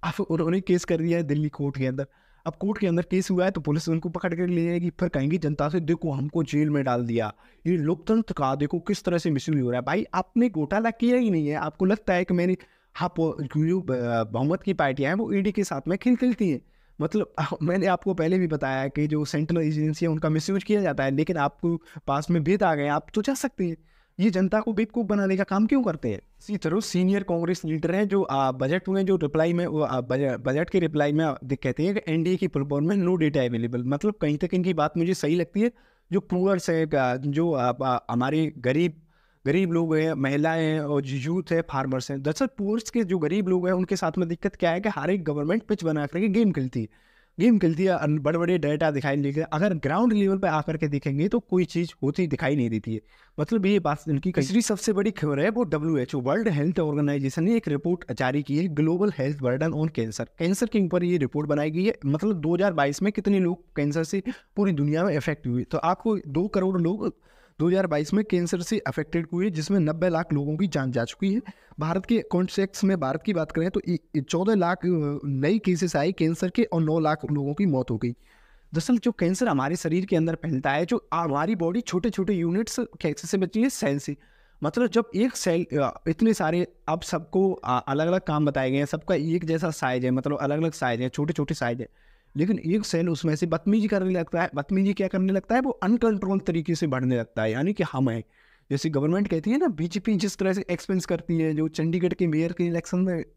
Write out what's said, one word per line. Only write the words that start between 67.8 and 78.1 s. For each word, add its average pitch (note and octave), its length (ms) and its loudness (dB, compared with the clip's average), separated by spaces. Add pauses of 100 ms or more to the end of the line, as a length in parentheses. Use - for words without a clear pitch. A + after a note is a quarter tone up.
बाईस D3+ 260 0
में G#3 120 2
कैंसर F3 360 0
से G3+ 180 -2
अफेक्टेड D#3+ 540 -4
हुए, F3+ 160 0
जिसमें E3 300 0
नब्बे E3 300 2
लाख E3 240 0
लोगों C#3+ 240 -2
की F#3+ 100 0
जान C3+ 240 -2
जा A#2+ 140 0
चुकी F#3+ 280 -2
है। A#3+ 80 0 (380)
भारत E3+ 260 -2
के A#3 140 2
कॉन्टेक्स्ट F#3 640 -2
में F#3+ 160 4
भारत C#3 260 -2
की G#3+ 80 0
बात D#3+ 180 -2
करें E3 200 0
तो F#3+ 160 -2
इ-, F3 100 0 (180)
इ-, D3+ 60 0
चौदह F#3+ 340 0
लाख, F3+ 220 2
अ, D#3 480 0
नए C#3+ 320 2
केसेस F3+ 380 0
आए D#3 160 2
कैंसर E3+ 380 0
के A#3+ 140 2
और E3 180 0
नौ D#3 180 2
लाख D#3 200 0 (120)
लोगों C#3+ 220 -2
की G3+ 120 2
मौत C3 260 2
हो A2 60 -2
गई। A#2+ 140 -2 (640)